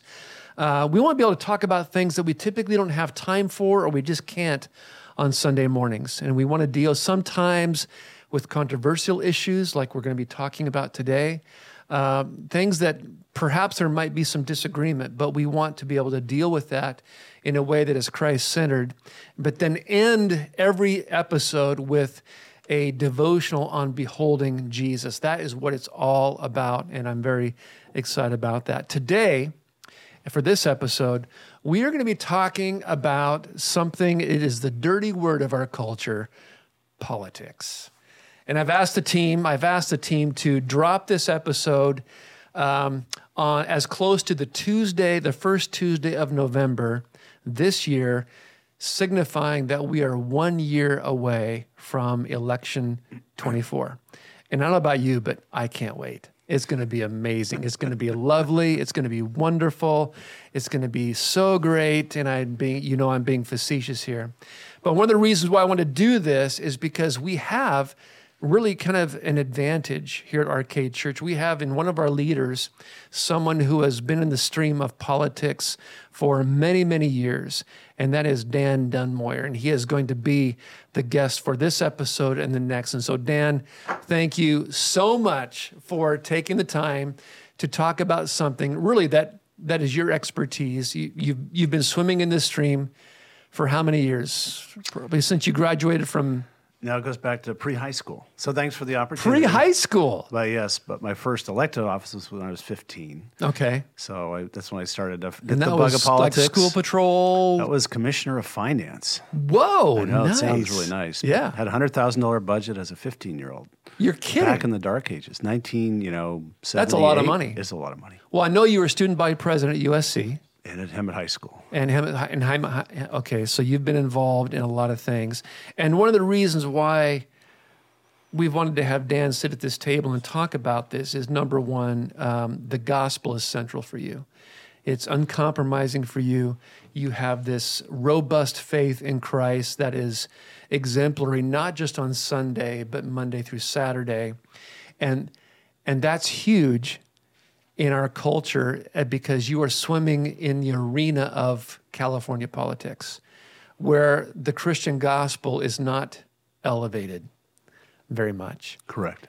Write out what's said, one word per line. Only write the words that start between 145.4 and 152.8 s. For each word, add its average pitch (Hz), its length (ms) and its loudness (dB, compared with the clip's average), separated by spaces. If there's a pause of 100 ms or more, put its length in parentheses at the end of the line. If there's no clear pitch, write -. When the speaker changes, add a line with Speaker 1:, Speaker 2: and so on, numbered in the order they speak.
Speaker 1:
and 135 180 0
that's 160 260 0
huge 139 720 2 (800)
in 147 120 4
our 135 180 2
culture, 135 840 -2
uh, 165 80 0
because 127 460 -2
you 151 140 0
are 139 80 2
swimming 156 560 0
in 143 340 -2
the 135 100 -2
arena 135 520 0 (120)
of 127 460 -2 (100)
California 127 560 -4
politics, - 760 -8 (560)